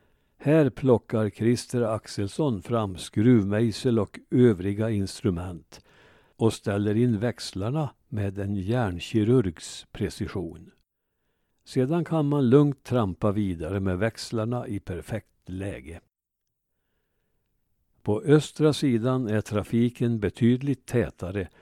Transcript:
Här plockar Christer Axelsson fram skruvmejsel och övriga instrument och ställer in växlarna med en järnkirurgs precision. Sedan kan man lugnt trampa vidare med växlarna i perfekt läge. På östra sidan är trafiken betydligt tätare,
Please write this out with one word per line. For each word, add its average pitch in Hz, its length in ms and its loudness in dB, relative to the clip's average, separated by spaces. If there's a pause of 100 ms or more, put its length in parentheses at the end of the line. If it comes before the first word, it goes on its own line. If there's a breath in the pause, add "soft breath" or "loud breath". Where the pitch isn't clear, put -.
(360)
Här 147 340 4
plockar 110 600 2
Christer 120 520 0
Axelsson 107 800 -2
fram 107 340 -2
skruvmejsel 113 1000 2
och 98 200 -4 (120)
övriga 107 600 2
instrument 92 920 -4 (520 soft breath)
och 110 160 2
ställer 104 420 -2
in 117 240 2
växlarna 117 720 -4 (180)
med 98 300 -4
en 101 160 -4
järnkirurgs 104 1400 0
precision. - 800 -8 (920)
Sedan 147 400 0
kan 156 240 0
man 143 220 2
lugnt 143 340 4
trampa 107 480 0
vidare 95 480 -4
med 95 180 -2
växlarna 113 720 -4
i 101 120 -6
perfekt 92 460 -8 (200)
läge. 92 540 -10 (2000)
På 107 200 -2
östra 151 500 2
sidan 127 560 0
är 107 120 2
trafiken 117 800 0
betydligt 123 680 0
tätare, 92 600 -4 (140 soft breath)